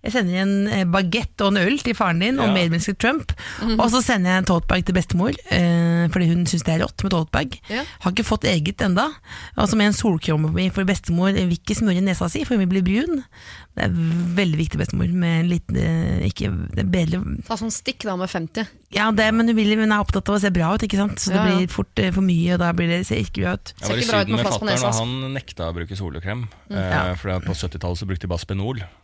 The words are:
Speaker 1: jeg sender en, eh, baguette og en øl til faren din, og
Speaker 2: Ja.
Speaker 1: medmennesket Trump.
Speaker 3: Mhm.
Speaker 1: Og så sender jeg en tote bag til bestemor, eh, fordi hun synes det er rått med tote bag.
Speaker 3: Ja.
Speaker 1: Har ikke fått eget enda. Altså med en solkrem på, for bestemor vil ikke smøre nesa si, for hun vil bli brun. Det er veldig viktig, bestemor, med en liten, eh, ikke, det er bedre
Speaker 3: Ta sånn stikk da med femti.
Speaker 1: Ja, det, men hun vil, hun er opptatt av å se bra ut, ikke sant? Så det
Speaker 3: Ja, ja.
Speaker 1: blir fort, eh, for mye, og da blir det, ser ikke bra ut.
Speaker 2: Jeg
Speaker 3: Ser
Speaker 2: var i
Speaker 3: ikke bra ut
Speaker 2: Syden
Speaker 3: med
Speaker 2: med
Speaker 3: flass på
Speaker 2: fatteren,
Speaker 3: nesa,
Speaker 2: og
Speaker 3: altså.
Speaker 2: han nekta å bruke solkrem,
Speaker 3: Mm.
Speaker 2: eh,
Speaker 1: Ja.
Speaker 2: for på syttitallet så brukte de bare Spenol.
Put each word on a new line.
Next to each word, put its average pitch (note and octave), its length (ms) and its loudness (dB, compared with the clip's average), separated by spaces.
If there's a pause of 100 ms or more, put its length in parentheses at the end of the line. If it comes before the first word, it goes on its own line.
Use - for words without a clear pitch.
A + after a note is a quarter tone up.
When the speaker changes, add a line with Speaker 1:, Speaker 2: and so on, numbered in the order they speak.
Speaker 1:
jeg A3 80 -2
sender F#3 240 0
en, G3 320 2
eh, G3+ 160 0
baguette F#3+ 560 0
og G3 60 2 (100)
en F3+ 80 4
øl C#4 160 2
til A#3 140 -2
faren F3 240 2
din, B3 200 2
og A#3+ 60 2
Speaker 2:
Ja. G3+ 80 4
Speaker 1:
medmennesket E3+ 460 2
Trump. C4+ 320 0 (280)
Speaker 3:
Mhm. A3 200 0
Speaker 1:
Og A3+ 100 4
så A#3+ 140 4
sender F#3+ 260 2
jeg F#3 80 4
en F#3 80 0
tote E3+ 220 2
bag F3+ 180 2
til F3+ 80 0
bestemor, F#3 400 2 (160)
eh, E3+ 600 4
fordi F3 200 2
hun F3 160 2
synes E3+ 180 0
det D#3+ 160 0
er - 60 0
rått - 160 -8
med F#3+ 100 -2
tote D#3+ 200 0
bag. - 360 -2
Speaker 3:
Ja. A3+ 160 -4 (180)
Speaker 1:
Har F3+ 100 0
ikke G3+ 120 0
fått - 220 0
eget F3 400 0
enda. G3+ 240 2 (480)
Altså A3 180 2
med G#3 120 4
en G#3 60 4
solkrem D#3+ 600 0
på, F3+ 200 0
for G3 120 -2
bestemor F#3 480 0
vil F3+ 240 0
ikke - 180 -6
smøre G3 280 2
nesa F3 260 0
si, D4+ 140 -4
for B3 120 0
hun F#3+ 140 2
vil F#3+ 140 2
bli G3 180 2
brun. D#4+ 220 -2 (520)
Det - 100 -2
er F#3+ 40 0
veldig E3+ 680 0
viktig, D#3+ 200 -2
bestemor, F3+ 340 -2
med E3+ 340 0
en F3 40 0
liten, - 280 -2
eh, E3 520 0
ikke, - 220 -4 (240)
det - 100 0
er F#2 60 0
bedre E3+ 560 -2
Speaker 3:
Ta A3+ 80 -2
sånn A3 160 -6
stikk - 320 -6
da G3 120 -4
med F3+ 140 -4
femti. F3+ 360 -6 (260)
Speaker 1:
Ja, G#3 200 2
det, A3 220 4
men A3+ 140 4
hun A#3 80 4
vil, G#3+ 200 4
hun A3 160 2
er G#3 120 2
opptatt - 260 -2
av G3+ 60 2
å G3+ 40 2
se G3 120 2
bra F3 240 2
ut, A3 80 -2
ikke G3+ 140 -2
sant? G3+ 200 0
Så - 140 -2
det F#3 60 0
Speaker 3:
Ja, G#3+ 100 4
ja. F3+ 100 4
Speaker 1:
blir C#4 100 2
fort, - 300 -4
eh, F#3 140 0
for F#3+ 100 0
mye, F3 320 2
og F3 60 0
da E3+ 140 2
blir E3+ 140 0
det, F3 200 0
ser A3 160 -2
ikke - 180 -6
bra F3+ 120 -2
ut. - 260 -10
Speaker 2:
Jeg - 20 -12
Speaker 3:
Ser G2 80 -6
Speaker 2:
var A2 80 -2
i A#2+ 40 -2
Speaker 3:
ikke A#3 100 -2
bra - 80 2
ut G2+ 80 0
Speaker 2:
Syden - 20 -6
Speaker 3:
med A2+ 80 0
Speaker 2:
med A#2 80 0
Speaker 3:
flass - 80 0
på A2 80 -2
Speaker 2:
fatteren, G#3 140 0
Speaker 3:
nesa, B2 100 0
Speaker 2:
og A#2+ 80 0
Speaker 3:
altså. A2 60 0
Speaker 2:
han C3 340 -4
nekta - 320 -8
å E2+ 80 -4
bruke E2+ 240 -8
solkrem, F#2+ 500 -8 (220)
Speaker 3:
Mm. G2+ 80 -6
Speaker 2:
eh, F#2 140 -2
Speaker 1:
Ja. F2+ 240 -2
Speaker 2:
for F#2+ 140 -8 (100)
på F2+ 160 -4
syttitallet F2 420 -6
så G#2 80 -8
brukte F#2 160 -4
de F#2+ 60 -8
bare F2 120 -4
Spenol. G2+ 380 -6 (260)